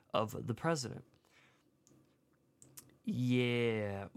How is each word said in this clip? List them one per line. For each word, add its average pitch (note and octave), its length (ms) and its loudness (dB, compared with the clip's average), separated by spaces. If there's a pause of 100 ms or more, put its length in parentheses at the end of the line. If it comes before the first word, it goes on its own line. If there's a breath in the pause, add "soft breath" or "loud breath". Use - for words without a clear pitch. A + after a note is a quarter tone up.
(140 loud breath)
of A2 320 0
the A2+ 80 0
President. C#3 500 -2 (2000 soft breath)
Yeah, A#2+ 1000 2 (120)